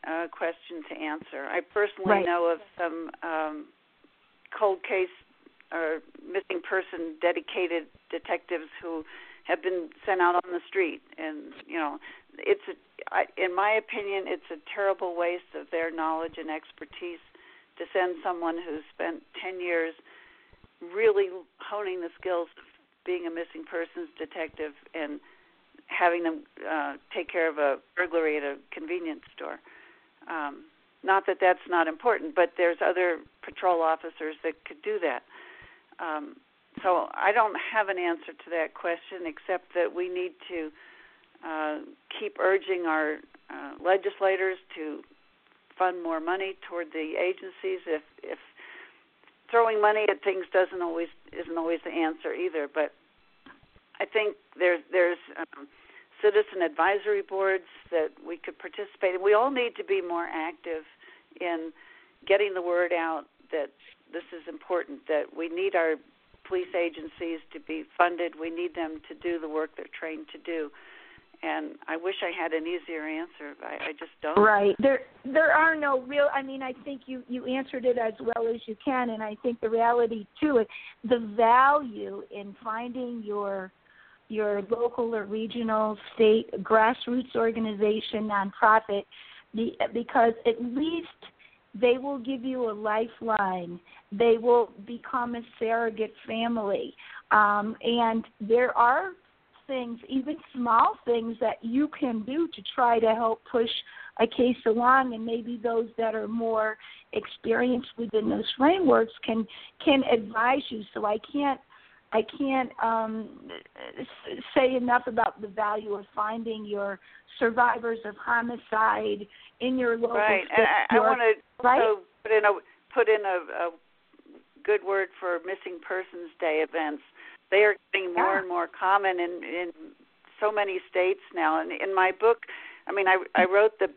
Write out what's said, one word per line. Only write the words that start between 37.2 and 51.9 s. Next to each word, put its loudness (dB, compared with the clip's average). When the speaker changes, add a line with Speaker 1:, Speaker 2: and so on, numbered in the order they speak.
Speaker 1:
don't 2
have 0
an -2
answer -4
to -20
that -2
question -8
except -8
that 0
we -4
need -6
to, -8
uh, -4
keep -8
urging 2
our, 0
uh, -14
legislators 0
to -10
fund 0
more -4
money -4
toward -6
the -6
agencies. -4
If, -4
if -12
throwing 4
money 4
at 0
things -2
doesn't 2
always, -4
isn't -8
always -2
the -8